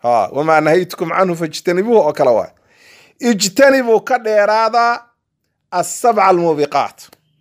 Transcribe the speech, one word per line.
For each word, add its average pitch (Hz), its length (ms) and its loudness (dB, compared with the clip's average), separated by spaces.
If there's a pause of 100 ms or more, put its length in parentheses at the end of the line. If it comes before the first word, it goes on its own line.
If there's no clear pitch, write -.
Ha, 120 280 0
"Wamaa 156 300 0
nahaytukum 170 500 -2
canhu 175 240 -2
fajtanibuuhu" 180 640 -2
oo 151 140 0
kala 131 180 0
waa. 98 200 0 (680)
"Ijtanibuu 240 800 2
ka 247 160 -4
dheeraada 220 680 0 (840)
as-sab'a 196 540 -2
al-muubiqaat." 156 720 0 (440)